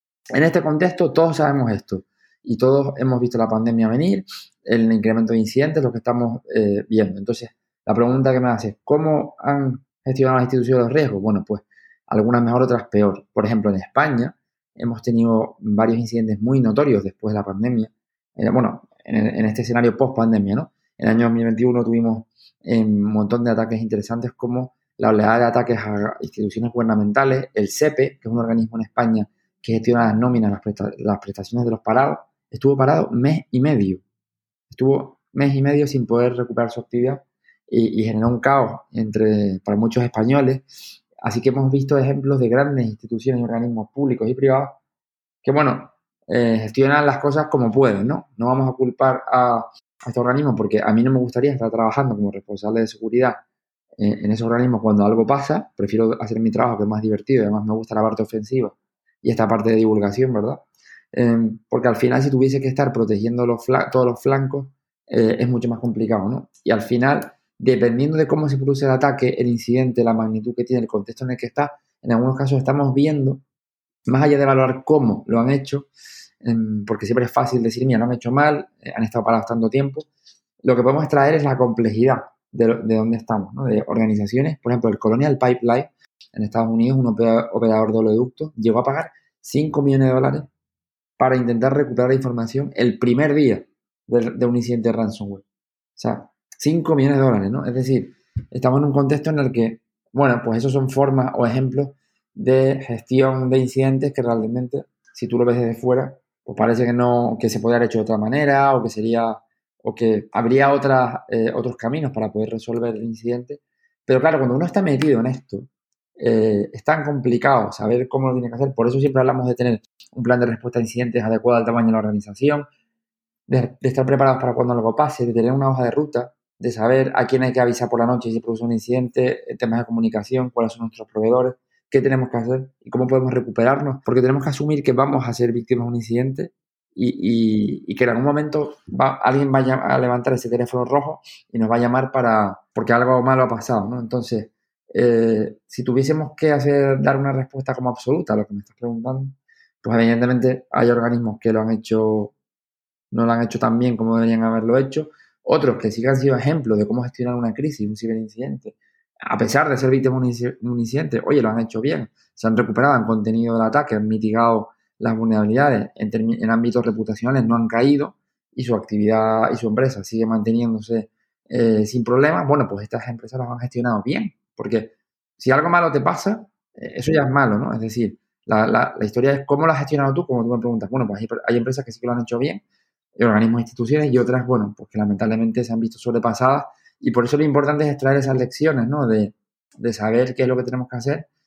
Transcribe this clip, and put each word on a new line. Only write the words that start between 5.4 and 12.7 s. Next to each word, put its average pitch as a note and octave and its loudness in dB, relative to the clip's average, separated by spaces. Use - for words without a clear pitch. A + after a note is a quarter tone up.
lo B2 0
que A#2 -8
estamos, A#2+ -2
eh, G#2 0
viendo. G#2 2
Entonces, A2+ -8
la G#2+ 0
pregunta C3 2
que B2+ 2
me B2 0
haces, A2 -4
¿cómo D3+ 0
han C#3 -2
gestionado C3 2
las B2+ 2
instituciones B2 2
los A#2+ -2
riesgos? B2+ 0
Bueno, G#2 0
pues, G#2 -6
algunas A#2+ 2
mejor, B2 2
otras B2 0